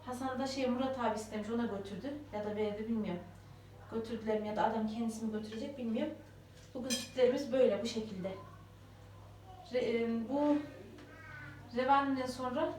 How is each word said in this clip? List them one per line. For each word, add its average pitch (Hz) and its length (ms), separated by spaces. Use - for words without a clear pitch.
Hasan 254 320
da 269 80
şey 269 200
Murat 254 320
abi 214 180
istemiş 214 340
ona 233 160
götürdü. 196 480
Ya 208 140
da 208 100
verdi 214 320
bilmiyorum. 185 340
Götürdüler 220 480
mi 214 80
ya 214 80
da 214 80
adam 220 240
kendisi 226 360
mi 214 80
götürecek 226 460
bilmiyorum. 247 360
Bugün 254 140
sütlerimiz 254 640
böyle 220 300
bu 226 40
şekilde. 190 480
Re-, 233 300
e, 233 260
bu 294 280
revanından 269 500
sonra 254 520